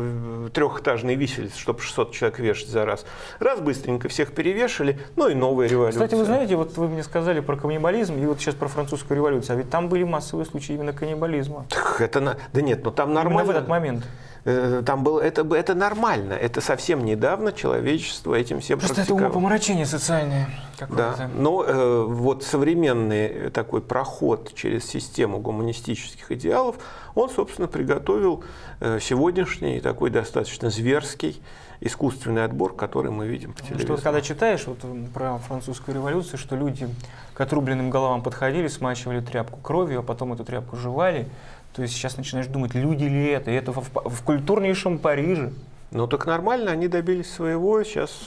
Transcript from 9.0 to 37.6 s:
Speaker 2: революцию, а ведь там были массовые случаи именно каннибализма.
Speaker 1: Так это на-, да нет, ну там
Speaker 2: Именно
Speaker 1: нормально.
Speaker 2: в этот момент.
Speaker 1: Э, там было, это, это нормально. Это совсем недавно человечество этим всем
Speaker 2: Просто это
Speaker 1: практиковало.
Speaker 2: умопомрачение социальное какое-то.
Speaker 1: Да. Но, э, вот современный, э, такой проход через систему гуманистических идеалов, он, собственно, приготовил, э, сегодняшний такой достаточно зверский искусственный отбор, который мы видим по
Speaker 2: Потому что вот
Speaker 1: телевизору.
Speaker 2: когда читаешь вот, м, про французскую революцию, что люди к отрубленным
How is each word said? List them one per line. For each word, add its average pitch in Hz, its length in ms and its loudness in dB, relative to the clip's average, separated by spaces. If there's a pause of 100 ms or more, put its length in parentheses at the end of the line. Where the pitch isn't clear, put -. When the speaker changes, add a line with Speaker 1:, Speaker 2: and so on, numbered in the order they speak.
Speaker 2:
революцию, 131 380 2
а - 20 0
ведь 127 140 -2
там 170 180 2
были 180 140 4
массовые 160 420 -2
случаи 147 300 -6
именно 147 180 -4
каннибализма. 151 760 -2
Speaker 1:
Так - 300 0
это 117 200 4
на-, 135 180 2 (160)
да 135 80 4
нет, 131 220 2
ну 113 80 0
там 147 180 2
Speaker 2:
Именно 156 140 4
Speaker 1:
нормально. 175 300 4
Speaker 2:
в - 20 2
этот 139 120 0
момент. 147 360 0 (460)
Speaker 1:
Э, 123 360 4
там 135 180 2
было, 151 160 4
это, 156 220 2 (120)
это 170 220 4
нормально. 196 560 2
Это 113 300 0
совсем 143 420 2
недавно 139 480 2
человечество 139 840 0
этим 123 280 0
всем - 180 0
Speaker 2:
Просто 165 140 0
это 190 140 0
Speaker 1:
практиковало. 196 180 4
Speaker 2:
умопомрачение 190 600 2
социальное 143 640 0 (320)
какое-то. 120 380 0
Speaker 1:
Да. 127 180 -4
Но, 151 300 4
э, 123 420 4
вот 123 360 2
современный, 131 840 4
э, - 220 -4
такой 113 320 0
проход - 720 0
через 110 320 -2
систему 107 540 -2
гуманистических 113 920 -4
идеалов, 220 460 0 (360)
он, 247 160 2
собственно, - 380 -2
приготовил, 156 800 0 (340)
э, 113 220 0
сегодняшний 147 800 0
такой - 300 0
достаточно 113 580 0
зверский 143 720 0 (400)
искусственный 113 640 0
отбор, 135 280 0
который 131 380 -2
мы 107 160 -4
видим - 240 -6
по - 80 -12
Speaker 2:
Потому - 80 -12
что - 60 -8
вот 120 120 -2
Speaker 1:
телевизору. 143 180 -2
Speaker 2:
когда 147 180 2
читаешь 170 440 0
вот, 123 200 -10
м, 123 280 -10
про 127 260 -4
французскую 123 540 -8
революцию, 143 460 -2
что - 160 -6
люди 131 320 -2 (460)
к - 80 -4
отрубленным 131 480 0